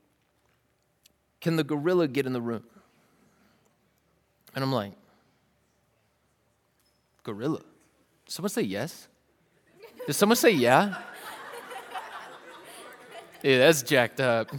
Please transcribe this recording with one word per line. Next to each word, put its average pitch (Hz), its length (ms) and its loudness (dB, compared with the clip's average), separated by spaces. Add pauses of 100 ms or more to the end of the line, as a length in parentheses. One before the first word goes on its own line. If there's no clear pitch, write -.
(1400)
can 165 160 0
the 156 80 2
gorilla 151 440 2
get 131 200 -4
in 127 60 -4
the 123 80 -4
room?" 117 220 -6 (1900)
And 135 100 -6
I'm 135 80 -2
like, 101 220 -4 (2250)
"Gorilla? 120 380 -6 (640)
Did - 60 -20
someone 190 180 -6
say 226 120 -4
yes? 110 460 -6 (960)
Did 147 80 -4
someone 214 220 4
say 330 160 6
yeah?" 160 500 4 (2500)
Dude, 135 180 6
that's 147 220 6
jacked 120 380 2
up. 117 400 0